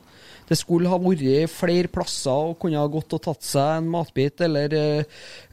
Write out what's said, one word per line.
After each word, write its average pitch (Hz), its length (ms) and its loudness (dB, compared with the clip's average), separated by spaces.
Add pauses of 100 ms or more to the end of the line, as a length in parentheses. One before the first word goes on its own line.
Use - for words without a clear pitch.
(420)
Det 160 160 0
skulle 175 320 2
ha 180 80 2
vært 156 480 2
flere 175 420 0
plasser 156 600 -2
og 165 100 -10
kunne 160 160 0
ha 147 140 0
gått 156 240 -4
og 160 80 -4
tatt - 240 -6
seg 147 320 2
en 160 100 -2
matbit, 156 540 -2
eller, 147 320 0
eh, 151 480 0 (300)